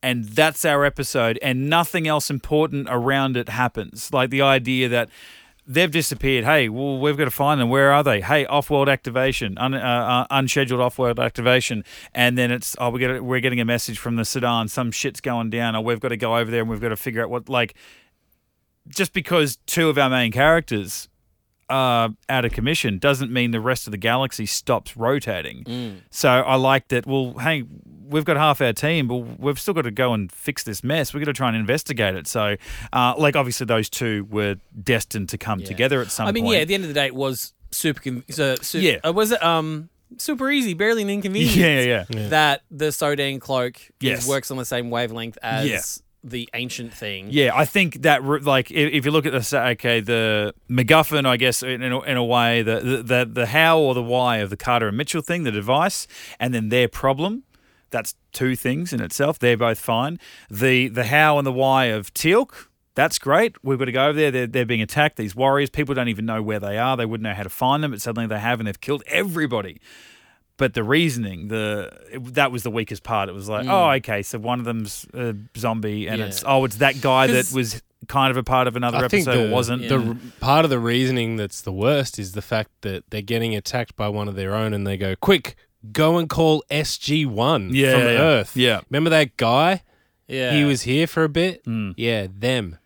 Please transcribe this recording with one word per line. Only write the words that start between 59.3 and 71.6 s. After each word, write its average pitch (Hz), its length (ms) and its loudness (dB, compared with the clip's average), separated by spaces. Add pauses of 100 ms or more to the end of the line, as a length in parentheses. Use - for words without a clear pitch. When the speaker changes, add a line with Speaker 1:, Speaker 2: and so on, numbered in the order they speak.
Speaker 1:
They're 123 160 4
both 113 240 0
fine. 131 400 -2 (300)
The, 127 380 2
the 117 180 -2
how 151 320 6
and 143 80 0
the 131 80 -2
why 135 320 4
of 110 280 -4
Teal'c, - 540 0 (280)
that's 151 240 2
great. 175 440 2
We've 131 140 0
got 131 80 -2
to 127 60 -4
go 131 160 2
over 151 100 2
there. 151 140 4
They're, 127 160 0
they're 123 180 0
being 113 160 0
attacked, 147 360 0
these 104 180 -6
warriors. 135 340 2
People 143 260 -2
don't 123 140 -2
even 110 160 -4
know 110 160 -4
where 107 180 -4
they 101 180 -4
are. 123 200 0
They 117 80 -2
wouldn't 110 180 -6
know 107 100 -4
how 101 100 -8
to 92 60 -10
find 139 340 0
them, 147 80 -4
but 104 100 -10
suddenly 117 260 -4
they 107 120 -4
have, 117 200 -2
and 113 80 -4
they've 98 140 -8
killed 143 260 -4
everybody. 147 720 -4 (800)
But 131 160 0
the 117 120 0
reasoning, 117 640 0
the, 107 420 -4 (180)